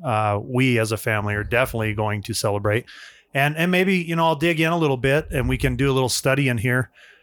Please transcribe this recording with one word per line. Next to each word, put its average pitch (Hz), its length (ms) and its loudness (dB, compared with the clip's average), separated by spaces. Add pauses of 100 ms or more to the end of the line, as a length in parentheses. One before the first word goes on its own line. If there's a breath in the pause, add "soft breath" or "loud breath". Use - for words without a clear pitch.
uh, 107 380 0
we 127 360 2
as 110 140 0
a 110 40 -2
family 104 380 -2
are 104 100 -2
definitely 113 500 0
going 107 280 -2
to 104 120 -6
celebrate. 104 520 -2 (480 loud breath)
And, 147 220 0
and 170 140 0
maybe, 185 260 2
you 165 200 -2
know, 165 100 2
I'll 160 100 2
dig 160 240 0
in 160 120 2
a 175 60 0
little 143 180 0
bit 135 340 0
and 127 180 -2
we 131 100 0
can 131 180 0
do 139 140 2
a 135 40 2
little 131 140 2
study 135 400 2
in 120 100 2
here, 123 320 0 (320 soft breath)